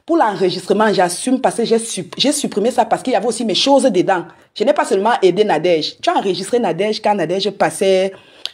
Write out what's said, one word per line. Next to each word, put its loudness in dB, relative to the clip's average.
Pour 0
l'enregistrement, 0
j'assume 0
parce 0
que -2
j'ai 2
supp-, -8
j'ai 0
supprimé -2
ça 0
parce -2
qu'il -4
y 2
avait 0
aussi -4
mes -2
choses 4
dedans. 2
Je -2
n'ai 2
pas 0
seulement 0
aidé 4
Nadège. 0
Tu -2
as 2
enregistré -2
Nadège -2
quand 0
Nadège -2
passait, 0